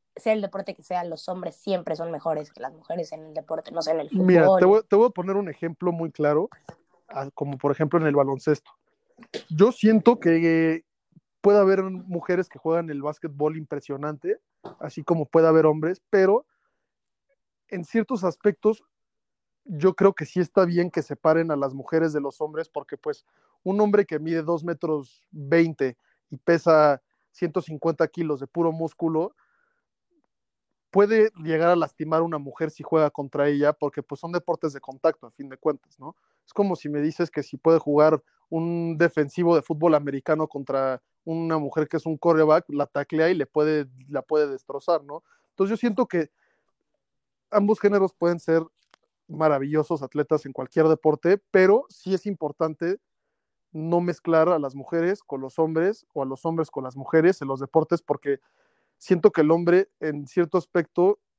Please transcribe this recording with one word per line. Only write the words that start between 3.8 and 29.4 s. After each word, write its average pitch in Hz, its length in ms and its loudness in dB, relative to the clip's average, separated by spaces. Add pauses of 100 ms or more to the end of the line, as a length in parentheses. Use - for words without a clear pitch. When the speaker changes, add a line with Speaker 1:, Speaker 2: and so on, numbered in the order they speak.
Speaker 1:
sé, 156 100 -4
en 160 100 -2
el 143 80 -10
fútbol? 185 160 0
Speaker 2:
Mira, 180 240 6 (100)
te 180 60 4
voy, 208 220 4
te 202 100 2
voy 233 100 6
a 240 40 -2
poner 190 260 -4
un 202 100 -4
ejemplo 170 460 -6
muy 165 180 -8
claro, 151 380 0 (580)
ah, 139 260 -10
como 139 240 -8
por 143 140 0
ejemplo 156 280 0
en 160 60 -2
el 143 100 0
baloncesto. 139 540 -2 (800)
Yo 190 220 4
siento 220 480 4
que 165 640 2 (560)
puede 202 200 6
haber 190 240 4
mujeres 180 680 -6
que - 100 -20
juegan 165 300 -2
el 143 120 -10
básquetbol 151 540 -6
impresionante, 147 840 -8 (380)
así 151 240 -12
como 160 220 -2
puede 165 220 4
haber 160 180 6
hombres, 156 440 0
pero 196 360 4 (1200)
en 180 160 -10
ciertos 220 400 -2
aspectos 208 580 0 (880)
yo 170 220 0
creo 196 200 4
que - 120 -10
sí - 140 -6
está 180 260 2
bien 175 240 0
que 160 140 -4
separen 160 480 0
a 147 40 -2
las 139 200 -4
mujeres 160 360 -2
de 147 80 -4
los 147 220 -8
hombres, 156 280 -8
porque, 143 280 -12
pues, - 260 -10 (380)
un 196 200 -2
hombre 202 240 2
que 156 120 -6
mide 160 240 -4
dos 160 220 -4
metros 156 680 -6
veinte 151 640 -2 (360)
y 143 60 -14
pesa 156 680 4 (280)
ciento 170 300 -6
cincuenta 160 460 -2
kilos 151 320 -4
de 135 80 -12
puro 165 240 -2
músculo 160 640 -4 (1500)